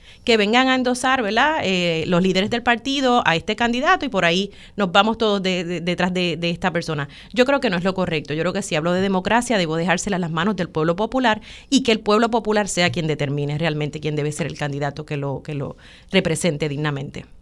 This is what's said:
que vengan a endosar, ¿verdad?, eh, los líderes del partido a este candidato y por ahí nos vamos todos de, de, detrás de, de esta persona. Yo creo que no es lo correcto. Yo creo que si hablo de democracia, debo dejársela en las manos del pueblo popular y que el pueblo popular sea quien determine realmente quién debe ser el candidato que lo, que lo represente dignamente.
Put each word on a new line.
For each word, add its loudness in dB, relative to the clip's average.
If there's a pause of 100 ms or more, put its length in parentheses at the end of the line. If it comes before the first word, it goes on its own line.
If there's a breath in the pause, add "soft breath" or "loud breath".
(240 loud breath)
que 4
vengan 4
a 4
endosar, 0
¿verdad?, 2
eh, 0
los 4
líderes 2
del -4
partido 2
a 4
este -4
candidato 0
y -6
por 0
ahí 0 (260 loud breath)
nos -2
vamos 2
todos 2
de, -2
de, -6
detrás 0
de, 0
de -2
esta -2
persona. -4 (220 loud breath)
Yo 4
creo 4
que 0
no 0
es -2
lo 0
correcto. -2
Yo -2
creo 0
que -4
si -6
hablo 0
de 2
democracia, 2
debo 0
dejársela 0
en -2
las -4
manos 0
del -4
pueblo 0
popular 0 (280 loud breath)
y 4
que 2
el 2
pueblo 2
popular 0
sea 2
quien -2
determine -2
realmente -2
quién -4
debe -2
ser -4
el -10
candidato -4
que -6
lo, -6
que -8
lo -6 (340 loud breath)
represente 0
dignamente. -6 (160)